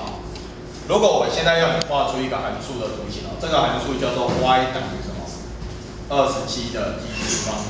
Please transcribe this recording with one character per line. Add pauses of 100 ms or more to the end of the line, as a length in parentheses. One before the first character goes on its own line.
哦， (720)
如
果
我
现
在
要
你
画
出
一
个
函
数
的
图
形
哦，
这
个
函
数
叫
做
y
等
于
什
么？ (800)
二
十
七
的
D
次
方。